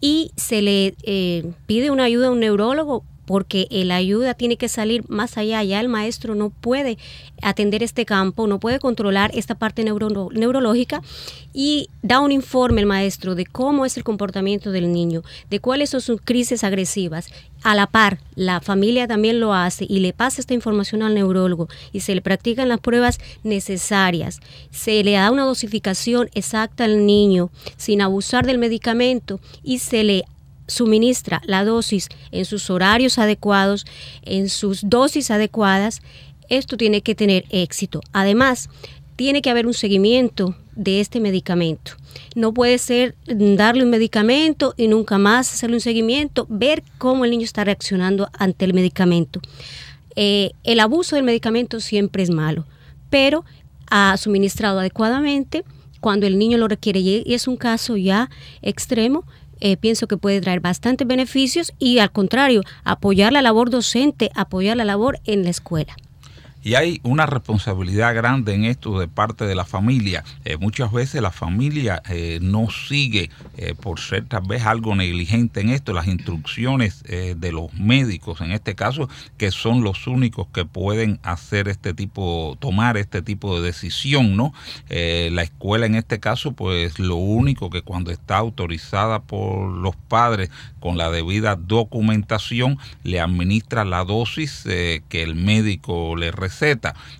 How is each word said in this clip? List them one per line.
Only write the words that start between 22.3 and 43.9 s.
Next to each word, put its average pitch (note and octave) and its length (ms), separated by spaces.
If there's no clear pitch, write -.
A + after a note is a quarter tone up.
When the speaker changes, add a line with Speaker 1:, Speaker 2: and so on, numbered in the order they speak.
Speaker 1:
las A#3 140
pruebas A#3+ 380
necesarias. F#3+ 1000
Se G#3+ 320
le G3+ 120
da G3 180
una C4+ 140
dosificación A#3 880
exacta A3 500
al G#3+ 220
niño G3+ 460
sin G3+ 240
abusar G3 440
del B3+ 120
medicamento A#3 800
y B3+ 160
se A3+ 240
le G3 220
suministra A3+ 800
la F#3+ 180
dosis A3 460
en F#3 140
sus - 240
horarios G#3 480
adecuados, G3+ 680
en F#3+ 260
sus G3 400
dosis B3+ 420
adecuadas. G#3 720
Esto C4 280
tiene G#3 240
que A3 140
tener G3 340
éxito. F3+ 520
Además, A3+ 580
tiene C#4 260
que C4+ 80
haber A#3+ 180
un B3 60
seguimiento G#3 800
de G3 240
este G#3 200
medicamento. F3 720
No A3 180
puede B3 240
ser, B3 380
mm, G3+ 280
darle A#3 280
un B3 60
medicamento A#3+ 840